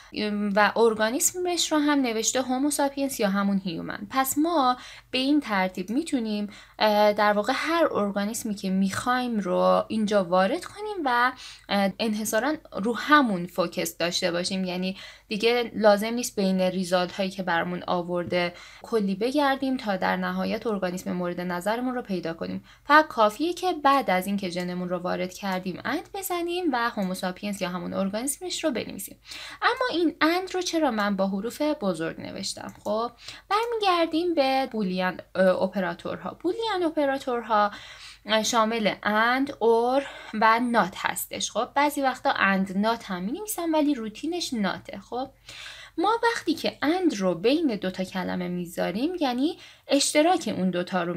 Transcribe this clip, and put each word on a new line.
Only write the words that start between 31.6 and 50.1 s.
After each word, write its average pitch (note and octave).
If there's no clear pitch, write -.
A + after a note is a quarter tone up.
بزرگ F#3+
نوشتم؟ -
خب A3
برمیگردیم F4+
به C4+
بولیان، F#3
اه، F#3
اپراتورها. F3+
بولیان G4+
اپراتورها، B3
اه، G#3+
شامل A3
اند، A#3+
اور A#3+
و A3
نات A#3
هستش. -
خب A#3+
بعضی C#4+
وقتا C4
اند F#3+
نات A3
هم F3+
می‌نویسن E4+
ولی D4+
روتینش C4
ناته. G3
خب B3+
ما G#4
وقتی A#4
که -
اند E4+
رو F#3
بین B3
دوتا F#3
کلمه F#3
میذاریم F3+
یعنی C#4
اشتراک D4+